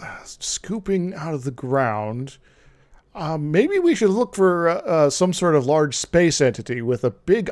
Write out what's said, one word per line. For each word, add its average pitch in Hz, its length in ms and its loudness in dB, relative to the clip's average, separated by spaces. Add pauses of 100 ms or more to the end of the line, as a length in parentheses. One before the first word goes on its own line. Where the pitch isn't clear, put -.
(240)
scooping 190 880 -6
out 160 200 -8
of 139 100 -8
the 135 80 -6
ground, 120 840 -4 (760)
uh, 160 240 -6
maybe 190 420 2
we 339 160 2
should 208 140 2
look 233 260 0
for, 180 320 2
uh, 170 120 4
uh, 156 300 2
some 180 240 0
sort 170 220 2
of 135 100 2
large 147 300 2
space 170 460 2
entity 123 400 0
with 120 220 -2
a 123 80 0
big 190 400 0